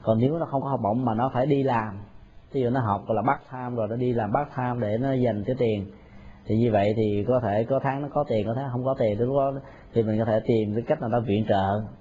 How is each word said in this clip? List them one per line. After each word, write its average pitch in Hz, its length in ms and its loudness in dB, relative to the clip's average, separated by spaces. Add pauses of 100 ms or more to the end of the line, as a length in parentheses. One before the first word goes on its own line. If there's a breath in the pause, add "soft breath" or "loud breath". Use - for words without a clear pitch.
Còn 110 180 2
nếu 139 180 2
nó 160 80 -2
không 139 160 -2
có 135 80 -6
học 135 140 -2
bổng 113 220 0
mà 117 80 0
nó 123 200 0
phải 127 120 2
đi 143 180 2
làm, 110 360 -2 (520)
ví 135 100 -2
dụ 120 80 2
nó 131 100 0
học 101 280 0
là 110 140 2
part 135 200 0 (100)
time 127 240 -8
rồi 110 120 -2
nó 110 80 -4
đi 123 180 0
làm 110 200 0
part 143 240 -2
time 123 300 -2
để 107 100 0
nó 135 160 0
dành 117 300 2
cái 123 160 -2
tiền, 110 260 0 (600 loud breath)
thì 107 120 0
như 117 140 4
vậy 104 260 4
thì 104 300 2
có 127 160 4
thể 104 200 2
có 135 200 0
tháng 139 180 -2
nó 147 120 -6
có 147 140 0
tiền, 107 200 0
có 113 80 -2
tháng 135 160 -4
không 123 140 -4
có 135 140 0
tiền, 107 200 2
lúc 127 180 0
đó 135 140 2 (420 loud breath)
thì 117 100 2
mình 107 160 0
có 113 60 2
thể 110 200 2
tìm 110 280 2
cái 117 140 -2
cách 151 140 0
nào 120 80 -4
đó 120 100 2
viện 110 300 2
trợ 98 320 2 (200)